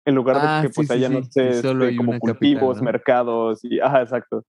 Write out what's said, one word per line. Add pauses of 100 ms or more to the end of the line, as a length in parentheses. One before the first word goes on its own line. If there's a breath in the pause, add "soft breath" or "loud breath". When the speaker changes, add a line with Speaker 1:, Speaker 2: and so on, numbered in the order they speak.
Speaker 1:
en
lugar
de
Speaker 2:
Ah,
Speaker 1:
que,
Speaker 2:
sí,
Speaker 1:
pues,
Speaker 2:
sí,
Speaker 1:
haya,
no
Speaker 2:
sí,
Speaker 1:
sé,
Speaker 2:
sí,
solo
Speaker 1:
este,
Speaker 2:
hay
Speaker 1:
como
Speaker 2:
una
capital,
Speaker 1:
cultivos,
Speaker 2:
¿no?
Speaker 1:
mercados
y,
ajá,
exacto.